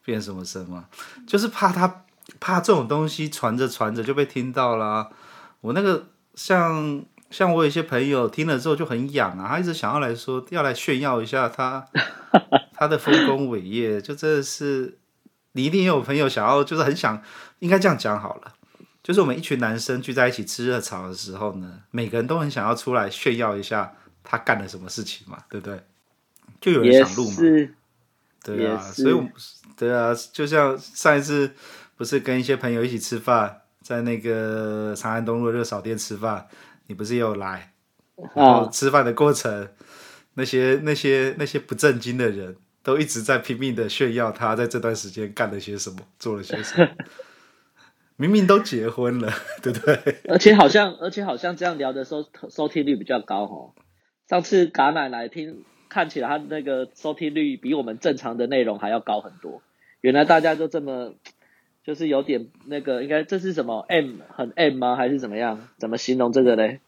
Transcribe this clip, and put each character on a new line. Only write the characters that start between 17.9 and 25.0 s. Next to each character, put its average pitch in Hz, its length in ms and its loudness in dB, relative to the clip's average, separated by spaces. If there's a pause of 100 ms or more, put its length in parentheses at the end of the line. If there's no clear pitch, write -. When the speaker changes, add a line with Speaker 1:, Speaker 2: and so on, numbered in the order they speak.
Speaker 1:
讲 104 220 -2
好 - 160 -10
了， - 180 -20 (500)
就 180 100 -2
是 196 80 6
我 170 40 4
们 135 120 -2
一 165 40 -8
群 147 180 -4
男 113 200 -2
生 127 220 -4
聚 123 120 -8
在 123 140 4
一 123 40 0
起 110 120 -8
吃 120 240 -6
热 123 140 0
炒 92 260 -10
的 92 60 -10
时 95 220 -12
候 101 200 -6
呢， 92 240 -14 (120)
每 120 160 -6
个 113 100 -4
人 117 100 -2
都 160 120 -2
很 147 120 -2
想 107 160 -4
要 120 80 2
出 123 180 -6
来 104 160 0
炫 120 280 -2
耀 110 180 -2
一 98 80 -6
下 104 300 -4 (300)
他 - 140 -4
干 110 220 0
了 98 80 -8
什 92 120 -14
么 92 100 -16
事 107 140 -10